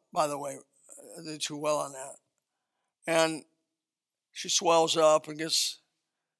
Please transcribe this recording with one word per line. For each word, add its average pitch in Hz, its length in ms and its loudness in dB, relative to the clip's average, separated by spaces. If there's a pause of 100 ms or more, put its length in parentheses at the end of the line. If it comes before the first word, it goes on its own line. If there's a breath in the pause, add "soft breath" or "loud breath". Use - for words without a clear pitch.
(140)
by 156 140 0
the 147 100 -4
way, 139 200 -10 (600)
uh, 175 60 -16
do 156 140 -10
too 151 180 -6
well 151 220 -2
on 139 160 -6
that. 135 220 -14 (920)
And 160 380 0 (880)
she - 160 -10
swells 165 480 4
up 156 320 4
and 151 80 -10
gets - 420 -2 (600)